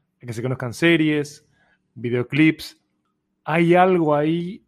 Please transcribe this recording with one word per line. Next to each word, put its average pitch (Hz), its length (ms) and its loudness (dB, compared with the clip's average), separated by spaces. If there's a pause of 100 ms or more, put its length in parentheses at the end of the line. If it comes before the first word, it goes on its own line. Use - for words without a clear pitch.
(220)
a 127 40 -20
que 120 60 -12
se 110 100 -10
conozcan 123 300 -6
series, 156 760 0 (480)
videoclips". 123 840 0 (680)
Hay 170 300 2
algo 180 400 2
ahí, 170 540 -4